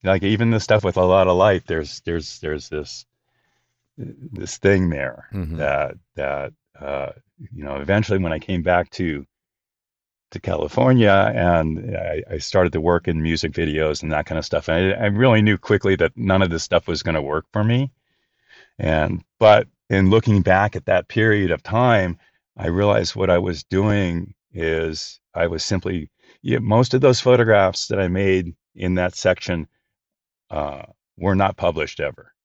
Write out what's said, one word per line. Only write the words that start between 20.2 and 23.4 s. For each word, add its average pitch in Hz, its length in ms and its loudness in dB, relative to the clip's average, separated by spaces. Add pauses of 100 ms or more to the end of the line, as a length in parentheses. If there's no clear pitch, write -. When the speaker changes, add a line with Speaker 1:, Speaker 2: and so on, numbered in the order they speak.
Speaker 1:
back 95 340 2
at 90 100 -10
that 92 240 0
period 104 420 2
of 76 120 -4
time, 101 540 0 (400)
I 90 100 -6
realized 101 480 0
what 95 140 -2
I 87 80 4
was 90 260 -4